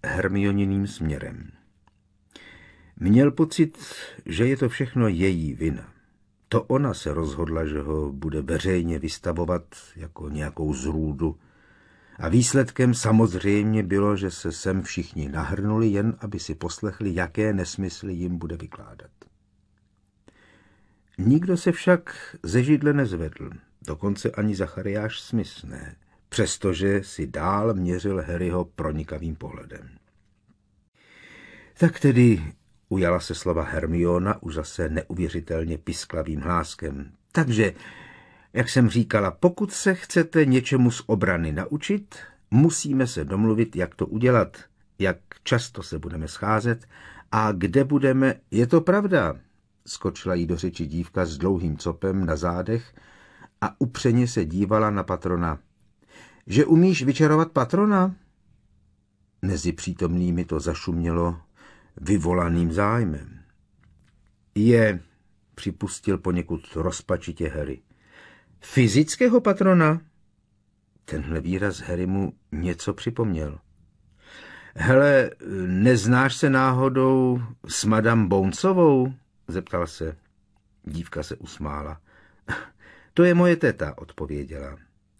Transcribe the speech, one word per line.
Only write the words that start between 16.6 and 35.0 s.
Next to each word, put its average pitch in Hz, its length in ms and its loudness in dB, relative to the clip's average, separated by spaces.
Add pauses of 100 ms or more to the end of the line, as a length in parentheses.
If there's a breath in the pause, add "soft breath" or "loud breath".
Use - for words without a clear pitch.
jaké 98 380 -2
nesmysly 95 600 -6
jim 87 240 -6
bude 82 200 -8
vykládat. - 540 -18 (2000 soft breath)
Nikdo 165 400 2
se 175 140 0
však - 720 0
ze 110 200 2
židle 147 300 4
nezvedl, 85 560 -4 (380)
dokonce 101 440 -4
ani 104 240 -2
Zachariáš 98 640 -6
Smith - 440 -6
ne, - 320 -16 (340)
přestože 98 720 -2
si 80 240 -8
dál 98 460 -2
měřil 90 540 -2
Harryho 87 380 -4
pronikavým 78 720 -8
pohledem. - 540 -16 (1900 loud breath)
"Tak 170 220 2
tedy," 117 540 6 (360)
ujala 90 300 2
se 85 160 -10
slova 82 280 -2
Hermiona 85 800 0
už 80 100 -10
zase 78 360 -6
neuvěřitelně 82 880 -4